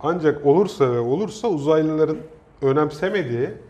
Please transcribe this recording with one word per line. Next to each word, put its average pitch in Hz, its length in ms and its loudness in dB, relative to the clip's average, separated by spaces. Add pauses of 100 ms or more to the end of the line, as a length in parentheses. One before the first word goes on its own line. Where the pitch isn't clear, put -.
ancak 151 440 0
olursa 143 460 4
ve 120 80 0
olursa 175 480 -2
uzaylıların 156 680 0 (460)
önemsemediği 147 840 -2 (220)